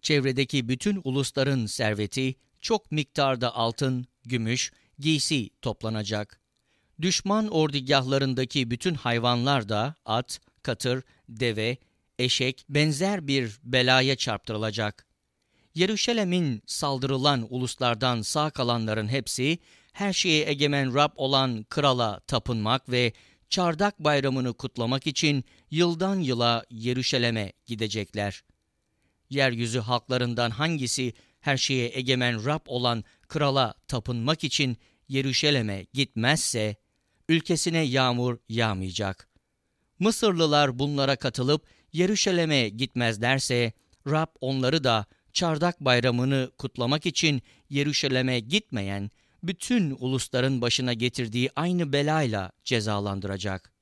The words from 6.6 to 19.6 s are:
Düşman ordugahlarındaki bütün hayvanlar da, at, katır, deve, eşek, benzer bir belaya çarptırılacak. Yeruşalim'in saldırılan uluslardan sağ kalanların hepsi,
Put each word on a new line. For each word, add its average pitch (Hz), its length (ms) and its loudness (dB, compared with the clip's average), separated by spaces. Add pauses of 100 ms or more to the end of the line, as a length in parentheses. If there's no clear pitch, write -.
Düşman 196 480 0
ordugahlarındaki 135 1200 0
bütün 160 240 -2
hayvanlar 120 760 0
da, 110 260 -2 (100)
at, 113 360 -4 (220)
katır, 127 400 -2 (260)
deve, 117 480 -2 (420)
eşek, 127 500 0
benzer 151 600 0
bir 123 340 -2
belaya 131 540 2
çarptırılacak. 107 920 -4 (680)
Yeruşalim'in 180 920 0
saldırılan 135 840 0
uluslardan 120 720 -2
sağ 151 280 0
kalanların 113 580 -2
hepsi, 139 500 -2 (340)